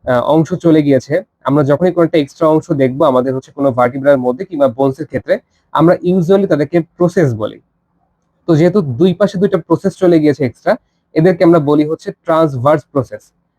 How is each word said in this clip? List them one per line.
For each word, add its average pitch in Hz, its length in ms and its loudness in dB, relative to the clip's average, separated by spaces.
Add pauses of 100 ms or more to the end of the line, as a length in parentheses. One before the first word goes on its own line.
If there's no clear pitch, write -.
আহ, 123 200 0
অংশ 156 300 0
চলে 156 280 2
গিয়েছে। 139 320 0 (300)
আমরা 143 200 0
যখনই 147 280 0
কোনো 170 120 0
একটা 160 140 0
এক্সট্রা 151 300 -2
অংশ 156 220 0
দেখবো 135 340 -2
আমাদের 127 300 0
হচ্ছে 131 180 -12
কোনো 139 180 -2
ভার্টিব্রার 131 480 0
মধ্যে 127 260 -4
কিংবা 143 240 0
বোনসের 135 380 -4
ক্ষেত্রে, 156 320 -4 (340)
আমরা 160 220 4
usually 190 520 0
তাদেরকে 151 340 -2 (160)
প্রসেস 170 380 0
বলি। 107 240 -8 (880)
তো 165 100 2
যেহেতু 175 260 2
দুই 151 320 0
পাশে 190 240 -2
দুইটা 196 200 0
প্রসেস 165 360 -4
চলে 175 240 2
গিয়েছে 151 260 0
এক্সট্রা, 170 320 -4 (360)
এদেরকে 175 320 0
আমরা 170 140 6
বলি 151 260 0
হচ্ছে 160 280 -8
ট্রান্সভার্স 151 720 -2 (100)
প্রসেস, 110 300 -6 (360)